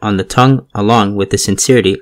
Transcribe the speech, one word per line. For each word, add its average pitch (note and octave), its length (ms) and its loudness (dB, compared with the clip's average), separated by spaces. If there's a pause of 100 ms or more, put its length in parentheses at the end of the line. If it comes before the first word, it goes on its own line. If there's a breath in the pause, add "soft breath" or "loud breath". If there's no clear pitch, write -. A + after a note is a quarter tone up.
on G#2 160 -4
the F#2+ 60 -4
tongue C3 500 2
along G#2 420 0
with G2 140 -4
the G2+ 80 0
sincerity G2 640 0